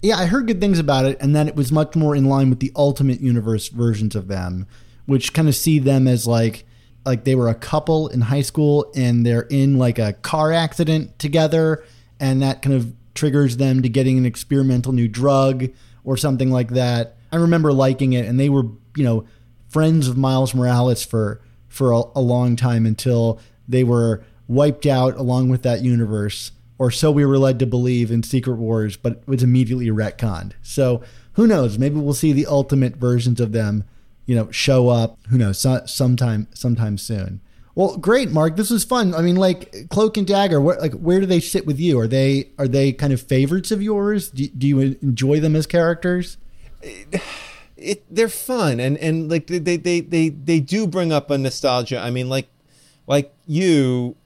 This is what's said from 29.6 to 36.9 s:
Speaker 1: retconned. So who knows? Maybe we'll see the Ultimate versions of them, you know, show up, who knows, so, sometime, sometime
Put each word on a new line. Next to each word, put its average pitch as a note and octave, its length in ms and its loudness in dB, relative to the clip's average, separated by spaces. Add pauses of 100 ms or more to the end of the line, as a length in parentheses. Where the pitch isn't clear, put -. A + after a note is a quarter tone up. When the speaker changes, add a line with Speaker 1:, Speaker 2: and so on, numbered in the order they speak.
Speaker 1:
retconned. G#2 720 -4
So B2 400 0 (320)
who A3+ 140 4
knows? C3 300 2
Maybe C#3+ 220 0
we'll C#3+ 140 -2
see D3+ 200 2
the C#3+ 140 0
Ultimate C#3 480 0
versions A#2+ 440 0
of A2+ 120 0
them, G#2+ 320 -2 (420)
you B2+ 100 0
know, A2 140 0
show B2+ 400 2
up, A#2 300 0 (100)
who A#2+ 80 2
knows, G2+ 220 0
so, C3 260 0
sometime, A#2+ 680 0
sometime A2+ 440 -2